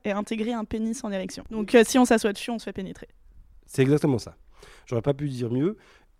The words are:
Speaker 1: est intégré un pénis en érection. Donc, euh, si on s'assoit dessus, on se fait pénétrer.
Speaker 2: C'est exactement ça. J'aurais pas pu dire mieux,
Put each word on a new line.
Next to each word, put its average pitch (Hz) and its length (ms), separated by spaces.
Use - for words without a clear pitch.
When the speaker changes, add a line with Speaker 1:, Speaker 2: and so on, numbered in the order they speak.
Speaker 1:
est 208 80
intégré 214 400
un 220 140
pénis 226 380
en 214 60
érection. 190 400
Donc, 220 240
euh, 233 120
si - 120
on 254 60
s'assoit 220 300
dessus, - 160
on 233 80
se - 60
fait 196 100
pénétrer. - 340
Speaker 2:
C'est - 160
exactement 135 380
ça. - 180
J'aurais 117 160
pas 139 140
pu 143 160
dire 123 200
mieux, 151 280